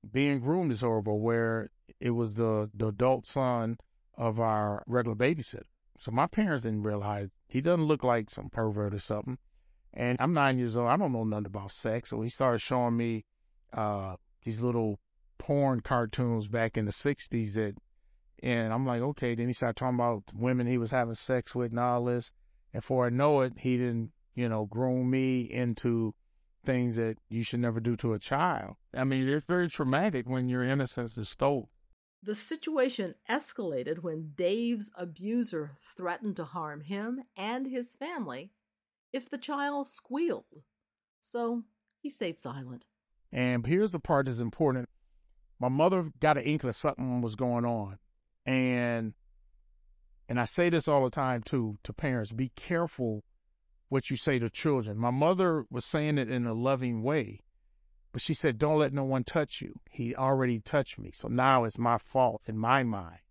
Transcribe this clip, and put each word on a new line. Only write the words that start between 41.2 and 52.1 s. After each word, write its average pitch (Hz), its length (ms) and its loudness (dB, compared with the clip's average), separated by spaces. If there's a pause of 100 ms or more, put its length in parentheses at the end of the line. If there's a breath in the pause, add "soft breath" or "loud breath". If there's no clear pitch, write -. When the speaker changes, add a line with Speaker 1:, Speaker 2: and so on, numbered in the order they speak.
Speaker 2:
So 233 420 -2 (380)
he 285 100 -8
stayed 170 300 -4
silent. 127 460 -10 (440)
Speaker 1:
And 123 340 0
here's 180 280 4
the 160 80 -4
part 139 260 4
that's 120 140 -2
important. 127 480 0 (720)
My 123 80 0
mother 160 420 4 (100)
got 151 160 6
an 139 60 -2
inkling 147 300 0
something 127 500 0
was 107 140 -4
going 120 280 0
on. 104 340 -4 (460)
And, 123 720 0 (1120)
and 120 120 0
I 117 60 2
say 175 220 2
this 165 200 2
all 143 160 6
the 123 60 2
time, 127 320 -2
too, 110 420 -2
to - 80 -10
parents. 117 400 -2